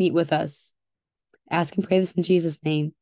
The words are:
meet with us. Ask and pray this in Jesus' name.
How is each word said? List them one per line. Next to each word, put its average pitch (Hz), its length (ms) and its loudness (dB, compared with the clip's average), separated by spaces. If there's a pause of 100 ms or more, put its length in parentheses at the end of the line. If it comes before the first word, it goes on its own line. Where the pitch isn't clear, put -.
meet 180 120 4
with 160 200 0
us. 151 400 -4 (800)
Ask 165 240 -2
and 190 120 -2
pray 190 120 2
this 185 140 -2
in 175 100 0
Jesus' 165 400 0
name. 156 380 -2